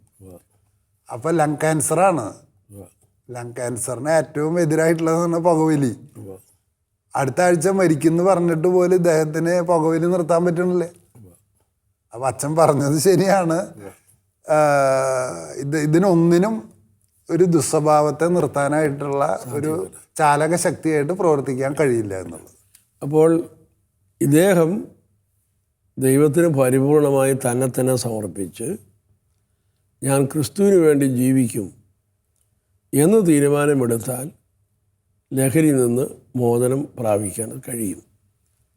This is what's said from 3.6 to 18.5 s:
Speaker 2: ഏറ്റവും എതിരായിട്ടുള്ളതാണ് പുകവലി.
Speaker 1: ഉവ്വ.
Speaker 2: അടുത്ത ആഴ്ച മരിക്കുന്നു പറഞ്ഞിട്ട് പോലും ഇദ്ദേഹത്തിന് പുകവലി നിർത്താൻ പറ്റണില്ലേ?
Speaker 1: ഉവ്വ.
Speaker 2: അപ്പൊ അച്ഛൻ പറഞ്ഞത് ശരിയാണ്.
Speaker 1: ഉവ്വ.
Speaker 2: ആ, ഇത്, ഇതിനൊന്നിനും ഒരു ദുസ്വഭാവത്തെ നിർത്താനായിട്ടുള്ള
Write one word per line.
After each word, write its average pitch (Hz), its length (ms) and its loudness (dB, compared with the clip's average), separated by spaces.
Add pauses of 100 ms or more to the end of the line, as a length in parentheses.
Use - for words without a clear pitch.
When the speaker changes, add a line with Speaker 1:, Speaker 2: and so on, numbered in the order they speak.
Speaker 2:
ഏറ്റവും 160 500 0
എതിരായിട്ടുള്ളതാണ് 165 760 0
പുകവലി. 156 540 2 (240)
Speaker 1:
ഉവ്വ. 98 200 -18 (800)
Speaker 2:
അടുത്ത 135 260 -2
ആഴ്ച 180 280 2
മരിക്കുന്നു 165 540 0
പറഞ്ഞിട്ട് 175 460 0
പോലും 180 260 2
ഇദ്ദേഹത്തിന് 165 640 0
പുകവലി 165 460 0
നിർത്താൻ 175 380 0
പറ്റണില്ലേ? 180 440 -2 (280)
Speaker 1:
ഉവ്വ. 104 140 -20 (840)
Speaker 2:
അപ്പൊ 123 140 -8
അച്ഛൻ 139 300 -4
പറഞ്ഞത് 147 420 2
ശരിയാണ്. 180 600 2 (160)
Speaker 1:
ഉവ്വ. 101 160 -20 (560)
Speaker 2:
ആ, 156 100 0 (1000)
ഇത്, 139 240 -6
ഇതിനൊന്നിനും 170 760 2 (720)
ഒരു 170 160 2
ദുസ്വഭാവത്തെ 151 840 2
നിർത്താനായിട്ടുള്ള 143 960 -2 (280)